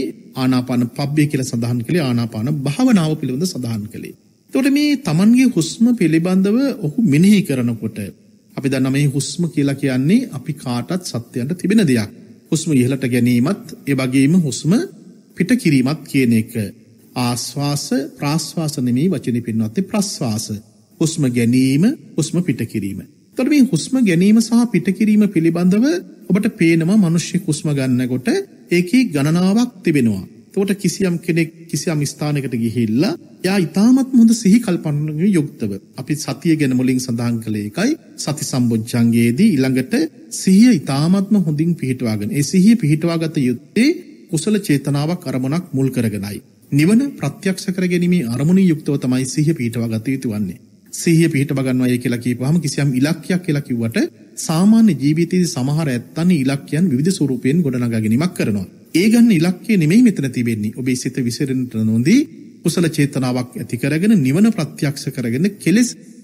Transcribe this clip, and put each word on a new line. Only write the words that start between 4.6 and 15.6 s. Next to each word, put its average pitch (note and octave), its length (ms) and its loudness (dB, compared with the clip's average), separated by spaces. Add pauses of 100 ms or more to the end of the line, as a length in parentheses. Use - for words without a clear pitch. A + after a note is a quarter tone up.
මේ D4 280 2
තමන්ගේ A3 500 4
හුස්ම - 440 0
පිළිබඳව F#3+ 680 2 (200)
ඔහු D3+ 260 -6
මෙනෙහි F#3 380 6
කරනකොට A#2 560 -4 (560)
අපි C#3 140 -4
දන්නා C3 260 0
මේ C#3+ 120 0
හුස්ම C#3+ 400 -4
කියලා C#3+ 300 -2
කියන්නේ C#3+ 540 0
අපි C#3+ 240 -10
කාටත් C3 520 -6
සත්‍යයන්ට B2 480 -6
තිබෙන G#3 280 2
දෙයක්. A#2+ 280 0 (340)
හුස්ම E3 260 -4
ඉහළට C3 360 0
ගැනීමත්, B2 580 0 (160)
ඒ C#3 140 -4
වගේම C3+ 440 2
හුස්ම D3 340 0 (600)
පිට - 220 -2
කිරීමත් C#3+ 500 2